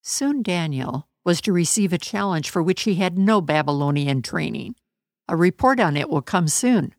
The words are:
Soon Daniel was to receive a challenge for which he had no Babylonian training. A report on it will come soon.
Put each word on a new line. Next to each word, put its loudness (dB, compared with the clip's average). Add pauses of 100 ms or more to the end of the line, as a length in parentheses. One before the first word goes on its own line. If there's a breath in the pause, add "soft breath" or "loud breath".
Soon -2
Daniel -2 (160)
was 2
to -2
receive 2
a 0
challenge -4
for -2
which 0
he 0
had 0
no 4
Babylonian 0
training. -6 (540)
A 0
report 2
on 2
it -4
will 0
come 0
soon. 0